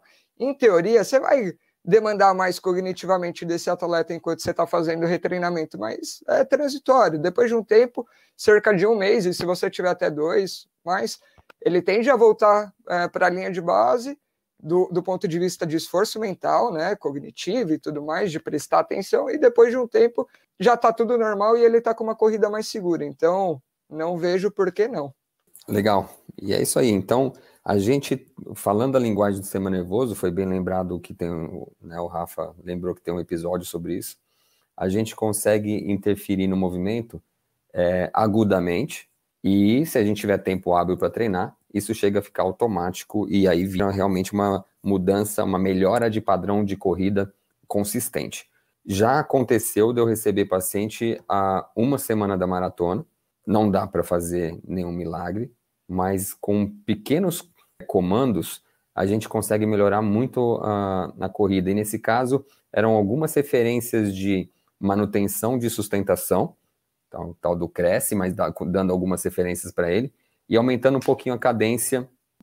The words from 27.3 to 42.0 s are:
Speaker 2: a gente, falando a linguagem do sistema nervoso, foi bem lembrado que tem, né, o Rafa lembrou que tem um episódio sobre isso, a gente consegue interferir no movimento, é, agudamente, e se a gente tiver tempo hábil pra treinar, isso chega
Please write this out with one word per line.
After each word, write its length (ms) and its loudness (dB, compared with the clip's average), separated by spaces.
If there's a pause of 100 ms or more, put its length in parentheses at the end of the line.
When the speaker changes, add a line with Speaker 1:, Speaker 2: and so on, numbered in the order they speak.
Speaker 2:
a 140 0
gente, 480 0 (300)
falando 400 0
a 40 6
linguagem 400 0
do 40 -10
sistema 260 -4
nervoso, 460 -2
foi 160 -2
bem 140 -2
lembrado 540 -4
que 140 -16
tem, 160 -6 (520)
né, 180 -14
o 80 -6
Rafa 560 -10
lembrou 320 -6
que 60 -20
tem 120 -6
um 60 -4
episódio 480 -6
sobre 280 -8
isso, 220 -12 (580)
a 140 -2
gente 260 -2
consegue 760 0
interferir 560 -2
no 100 0
movimento, 640 -4 (500)
é, 420 0
agudamente, 960 0 (340)
e 420 4
se 140 -2
a 40 4
gente 180 0
tiver 180 0
tempo 340 -2
hábil 240 2
pra 120 0
treinar, 460 -4 (180)
isso 200 -2
chega 260 0